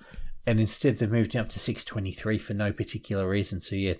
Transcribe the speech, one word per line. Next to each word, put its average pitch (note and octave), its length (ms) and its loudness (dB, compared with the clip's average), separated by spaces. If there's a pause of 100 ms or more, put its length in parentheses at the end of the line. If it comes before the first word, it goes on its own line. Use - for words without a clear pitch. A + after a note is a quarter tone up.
(480)
And A2+ 120 4
instead A2 380 2
they've A2 140 2
moved A2+ 220 4
him A#2+ 80 0
up G#2+ 80 -4
to - 100 -4
six - 240 0
twenty-three G#2+ 560 -2
for - 140 -8
no G2+ 180 0
particular G2+ 560 -2
reason. G2 320 0
So - 160 -6
yeah, G2 240 0